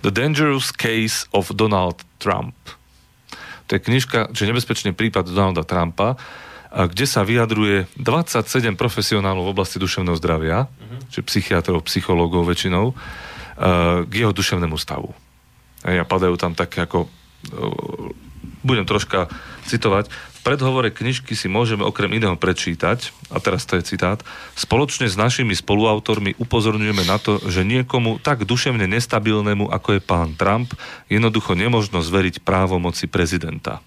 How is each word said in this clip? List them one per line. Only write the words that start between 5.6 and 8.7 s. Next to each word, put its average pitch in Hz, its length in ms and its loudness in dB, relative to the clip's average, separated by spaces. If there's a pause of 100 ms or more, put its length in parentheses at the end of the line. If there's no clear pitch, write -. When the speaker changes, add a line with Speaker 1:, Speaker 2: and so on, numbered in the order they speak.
Speaker 1:
Trumpa, 90 560 0 (520)
a - 160 2
kde 90 200 0
sa 131 160 0
vyjadruje 107 640 2 (120)
dvadsaťsedem 127 800 0